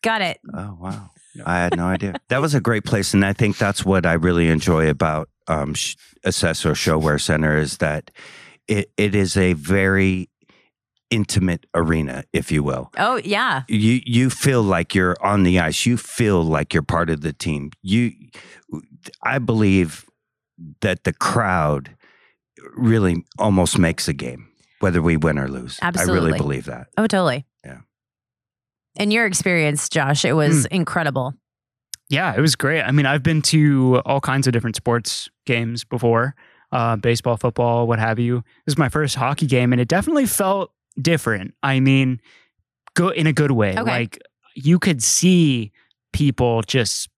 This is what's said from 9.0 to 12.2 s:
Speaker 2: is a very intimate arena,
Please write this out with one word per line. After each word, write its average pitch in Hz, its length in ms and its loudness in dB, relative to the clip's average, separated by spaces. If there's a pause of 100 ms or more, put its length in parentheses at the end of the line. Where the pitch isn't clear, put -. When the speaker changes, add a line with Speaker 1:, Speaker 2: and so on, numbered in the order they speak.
Speaker 2:
is 95 220 0
a 92 180 4
very 95 760 0 (840)
intimate 92 540 -2 (100)
arena, 78 480 -2 (100)